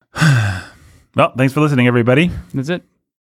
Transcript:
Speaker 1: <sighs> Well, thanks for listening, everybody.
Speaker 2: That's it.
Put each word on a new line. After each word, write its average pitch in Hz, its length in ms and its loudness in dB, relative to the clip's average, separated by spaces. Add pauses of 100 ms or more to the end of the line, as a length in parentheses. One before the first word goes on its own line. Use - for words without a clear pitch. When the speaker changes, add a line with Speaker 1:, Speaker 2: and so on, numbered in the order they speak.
(140)
Speaker 1:
<sighs> 110 460 0 (560)
Well, - 200 0
thanks 131 160 0
for 151 80 -2
listening, 143 260 2
everybody. 123 440 2 (220)
Speaker 2:
That's 139 180 -6
it. 175 120 -8 (400)